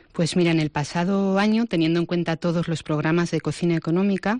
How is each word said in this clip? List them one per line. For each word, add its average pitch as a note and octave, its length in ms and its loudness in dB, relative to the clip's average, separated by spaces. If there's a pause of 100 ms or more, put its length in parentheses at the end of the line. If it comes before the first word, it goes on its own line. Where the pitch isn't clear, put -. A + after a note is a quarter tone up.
(120)
Pues E3+ 240 -2
mira, E3+ 140 4
en D#3+ 100 2
el D3+ 80 0
pasado F#3+ 720 0
año, A3 260 2
teniendo E3 340 0
en E3+ 60 0
cuenta E3+ 320 -2
todos E3+ 320 -2
los D#3+ 140 -4
programas D#3+ 480 0
de D#3 100 -2
cocina E3+ 340 -2
económica, F#3+ 640 0